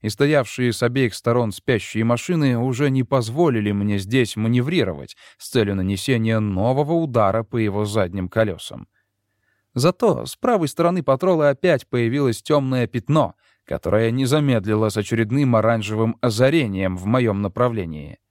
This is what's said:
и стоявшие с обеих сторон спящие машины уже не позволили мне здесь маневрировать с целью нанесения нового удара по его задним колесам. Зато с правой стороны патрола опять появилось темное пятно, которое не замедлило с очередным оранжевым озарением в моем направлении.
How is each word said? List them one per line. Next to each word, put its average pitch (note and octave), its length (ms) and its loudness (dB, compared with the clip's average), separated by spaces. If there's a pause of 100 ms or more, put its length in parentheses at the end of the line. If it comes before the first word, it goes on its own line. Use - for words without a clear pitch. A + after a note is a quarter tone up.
и G#2+ 60 -4
стоявшие C3 640 0
с A#2+ 120 -4
обеих A#2+ 300 0
сторон A#2+ 360 0
спящие A2 540 -2
машины B2+ 520 0
уже C3 340 0
не C3 120 0
позволили A#2 720 0
мне G2+ 260 0
здесь A2 380 0
маневрировать A2+ 800 -2 (200)
с - 120 -20
целью G#2 260 2
нанесения A2 640 0
нового A#2 540 0
удара A#2 500 0
по A#2 140 -8
его G#2 300 -2
задним F#2+ 420 -2
колесам. - 580 -4 (880)
Зато D#3 520 0
с - 100 -14
правой G3+ 320 0
стороны E3+ 340 0
патрола D3+ 460 2
опять C#3+ 400 2
появилось B2 520 0
темное C3 460 0
пятно, B2 480 0 (300)
которое G#2 480 0
не C3 140 -2
замедлило A2 640 2
с - 60 -4
очередным A2+ 600 0
оранжевым A2 640 0
озарением A2 760 0
в F2+ 100 -8
моем A2 360 0
направлении. F#2 760 -4 (120)